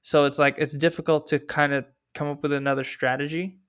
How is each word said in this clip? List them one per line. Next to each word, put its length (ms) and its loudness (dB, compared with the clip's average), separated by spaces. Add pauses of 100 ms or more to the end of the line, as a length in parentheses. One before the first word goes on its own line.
So 240 4
it's 120 0
like, 220 4
it's 140 -2
difficult 540 0
to 120 0
kinda 460 0 (280)
come 140 -4
up 160 -6
with 100 0
another 300 -2
strategy 720 -4 (120)